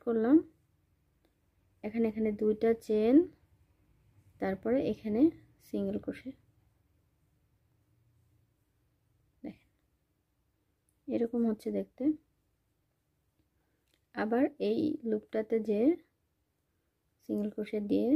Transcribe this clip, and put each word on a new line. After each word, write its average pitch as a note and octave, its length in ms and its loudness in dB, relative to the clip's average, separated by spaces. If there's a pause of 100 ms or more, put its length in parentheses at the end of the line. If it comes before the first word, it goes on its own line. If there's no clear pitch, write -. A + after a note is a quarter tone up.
করলাম। A#3 320 4 (1500)
এখন A3 200 -4
এখানে G#3+ 260 -2 (100)
দুইটা G#3+ 300 2 (160)
চেন, A3 280 4 (1300)
তারপরে F#3+ 380 -2 (140)
এখানে G#3+ 280 -4 (440)
সিঙ্গেল G3+ 400 -6
ক্রোশে, - 260 -10 (3000)
দেখেন - 280 -16 (1400)
এরকম A#3 380 -4
হচ্ছে A3 220 -4 (100)
দেখতে। G3 260 -8 (2000)
আবার A3 300 0 (240)
এই A3+ 120 0 (240)
লুপটাতে A3 520 -4 (120)
যে G#3 120 0 (1400)
সিঙ্গেল G#3 260 -4
ক্রোশেট G#3 400 -6
দিয়ে G3+ 260 0